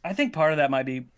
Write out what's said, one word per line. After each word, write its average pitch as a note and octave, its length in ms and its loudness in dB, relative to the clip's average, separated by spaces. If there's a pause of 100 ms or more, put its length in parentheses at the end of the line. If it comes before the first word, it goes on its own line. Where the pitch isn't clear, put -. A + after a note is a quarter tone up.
I F3 80 -4
think C4 200 -2
part D#3 200 2
of D#3 60 -2
that C#3 120 4
might C3 160 0
be C3 320 -8